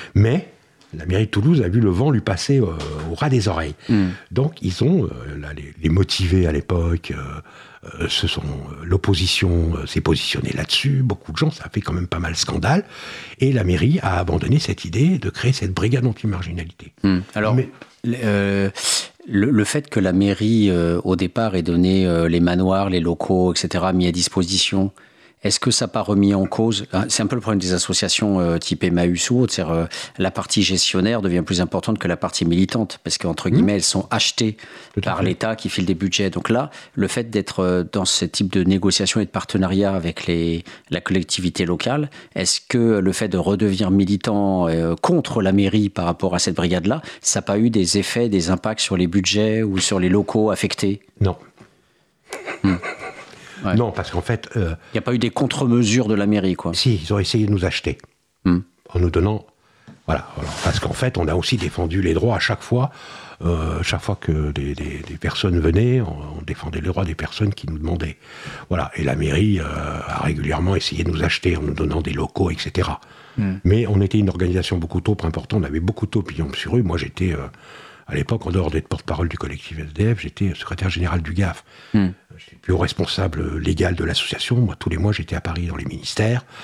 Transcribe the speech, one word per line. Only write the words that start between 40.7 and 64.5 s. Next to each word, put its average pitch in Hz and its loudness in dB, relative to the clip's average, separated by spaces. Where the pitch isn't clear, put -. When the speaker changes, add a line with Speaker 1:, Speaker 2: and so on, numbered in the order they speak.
Speaker 2:
la 85 -4
collectivité 92 -2
locale, 143 -2
est-ce - -2
que 117 4
le 92 2
fait 107 -2
de 92 0
redevenir 98 2
militant, 98 2
euh, 82 0
contre 151 0
la 95 2
mairie 101 2
par 90 -4
rapport 87 -2
à 87 -2
cette 90 -2
brigade-là, 90 0
ça - -2
n'a 95 -2
pas 101 0
eu 117 4
des 98 2
effets, 117 0
des 92 2
impacts 107 -2
sur - 0
les 90 4
budgets 104 2
ou 98 0
sur 95 0
les 92 2
locaux 104 2
affectés ? 98 -2
Speaker 1:
Non. 95 2
Speaker 2:
Hmm. 92 2
Ouais. 95 0
Speaker 1:
Non, 113 2
parce 95 -6
qu'en 85 -2
fait, - -4
euh, 85 0
Speaker 2:
Il - -6
n'y - 0
a - -2
pas 123 -2
eu 123 0
des 117 0
contre-mesures 120 2
de 110 2
la 101 2
mairie, 95 2
quoi. 82 -4
Speaker 1:
Si, 104 2
ils 90 -2
ont 101 4
essayé 107 2
de 104 0
nous 95 2
acheter. 80 -2
Speaker 2:
Hmm. 90 4
Speaker 1:
En 90 -2
nous 87 2
donnant, 95 0
voilà, - -2
voilà. - -8
Parce - 0
qu'en - -4
fait, 127 -2
on 85 0
a 78 0
aussi 90 0
défendu 90 -2
les 87 2
droits 98 2
à - -4
chaque - -2
fois. 123 0
Euh, 80 0
chaque - -2
fois 101 -2
que 76 0